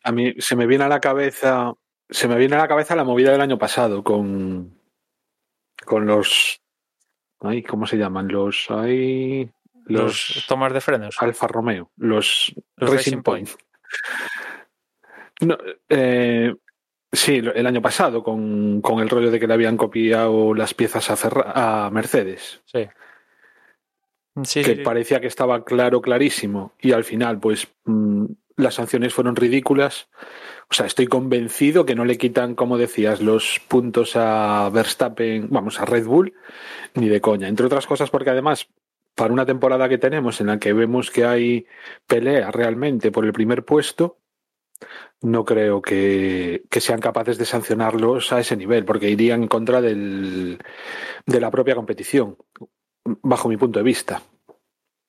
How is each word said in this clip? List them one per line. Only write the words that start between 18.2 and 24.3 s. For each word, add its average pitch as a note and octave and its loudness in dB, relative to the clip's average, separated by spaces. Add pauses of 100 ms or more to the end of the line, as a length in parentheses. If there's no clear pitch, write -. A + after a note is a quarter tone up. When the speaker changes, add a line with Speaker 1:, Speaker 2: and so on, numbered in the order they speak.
Speaker 1:
con, G#2 -2
con A2+ 0
el A2 0
rollo A#2+ 4
de A2+ 2
que A2+ 0
le A2+ 2
habían A2+ 2
copiado A2 2
las A2 -2
piezas - -2
a G#2+ 2
Ferra-, A2+ -2 (340)
a G#2+ -4
Mercedes. G#2+ -4
Speaker 2:
Sí. A2 -4 (1600)